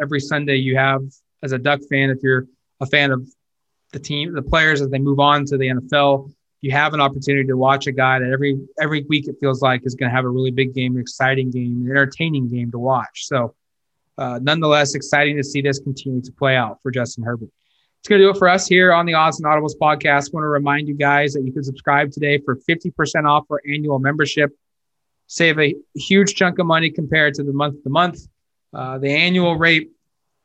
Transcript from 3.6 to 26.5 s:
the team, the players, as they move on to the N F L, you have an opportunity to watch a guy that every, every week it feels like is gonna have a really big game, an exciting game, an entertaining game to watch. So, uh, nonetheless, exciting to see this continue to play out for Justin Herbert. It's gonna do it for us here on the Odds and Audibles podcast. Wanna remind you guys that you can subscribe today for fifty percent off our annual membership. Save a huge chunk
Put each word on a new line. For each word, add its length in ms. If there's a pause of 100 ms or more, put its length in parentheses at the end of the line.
the 80
team, 340
the 80
players, 400
as 80
they 80
move 220
on 260
to 120
the 120
N 160
F 80
L, 380 (300)
you 100
have 240
an 60
opportunity 460
to 100
watch 280
a 60
guy 260
that 140
every, 280 (220)
every 260
week 200
it 120
feels 220
like 240
is 80
gonna 180
have 140
a 40
really 200
big 240
game, 220
an 60
exciting 500
game, 320
an 80
entertaining 560
game 240
to 80
watch. 480
So, 260 (600)
uh, 280
nonetheless, 500
exciting 440
to 60
see 180
this 180
continue 420
to 100
play 240
out 280
for 80
Justin 320
Herbert. 260 (500)
It's 80
gonna 140
do 80
it 80
for 100
us 200
here 260
on 140
the 80
Odds 240
and 80
Audibles 280
podcast. 580
Wanna 140
remind 400
you 60
guys 400
that 80
you 100
can 120
subscribe 480
today 260
for 180
fifty 360
percent 340
off 240
our 180
annual 300
membership. 540 (760)
Save 320
a 160 (200)
huge 400
chunk 240